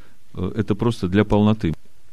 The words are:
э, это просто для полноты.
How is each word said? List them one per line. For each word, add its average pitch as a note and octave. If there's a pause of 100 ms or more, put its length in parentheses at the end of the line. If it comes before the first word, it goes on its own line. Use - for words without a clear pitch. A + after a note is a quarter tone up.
(360)
э, F2+
это G#2+
просто A2+
для G2+
полноты. G#2 (400)